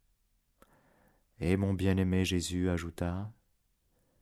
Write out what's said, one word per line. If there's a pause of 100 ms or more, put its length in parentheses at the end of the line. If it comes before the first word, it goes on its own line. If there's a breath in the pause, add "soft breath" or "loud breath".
(1400)
Et
mon
bien-aimé
Jésus
ajouta, « (880)